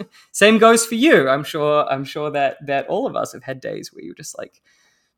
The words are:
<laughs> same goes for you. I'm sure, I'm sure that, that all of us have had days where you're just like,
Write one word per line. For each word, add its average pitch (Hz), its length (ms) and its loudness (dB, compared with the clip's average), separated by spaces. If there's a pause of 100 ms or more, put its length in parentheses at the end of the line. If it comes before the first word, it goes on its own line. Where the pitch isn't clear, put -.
(140)
<laughs> - 180 -20
same 214 260 4
goes 226 280 6
for 240 80 -8
you. 226 340 4
I'm 143 140 0
sure, 147 480 0
I'm 135 140 -4
sure 151 260 -8
that, 143 360 -4
that 139 200 -4
all 220 220 -4
of - 80 -8
us 110 160 -6
have - 100 -18
had 131 180 -12
days - 320 -12
where - 120 -20
you're - 100 -16
just - 240 -18
like, - 240 -18 (560)